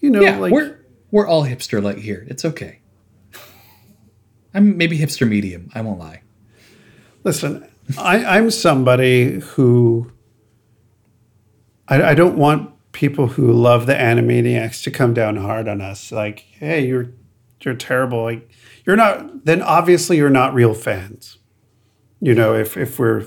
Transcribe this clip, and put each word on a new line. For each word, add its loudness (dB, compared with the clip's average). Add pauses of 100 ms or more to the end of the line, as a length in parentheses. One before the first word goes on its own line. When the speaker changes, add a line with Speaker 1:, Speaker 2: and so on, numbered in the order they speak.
Speaker 1:
You 0
know, 2
Speaker 2:
Yeah, 4
Speaker 1:
like -2
Speaker 2:
we're, -2 (260)
we're 2
all 0
hipster -6
light -6
here. -12
It's -10
okay. -10 (1700)
I'm 4
maybe 0
hipster -2
medium. -4
I -8
won't -8
lie. -20 (1040)
Speaker 1:
Listen, -6 (300)
I, 0 (140)
I'm 2
somebody 2
who, 2 (1800)
I, 2
I 4
don't 4
want 0 (180)
people -2
who 2
love 4
the 2
Animaniacs 0
to -10
come 0
down -2
hard -6
on -6
us. -14
Like, -8
"Hey, -6
you're, -4 (500)
you're -6
terrible." -4
Like, -10 (340)
you're 2
not, -2
then 2
obviously 2
you're 4
not 2
real 4
fans, -10 (840)
you 2
know, 2
if, -4
if -8
we're, -2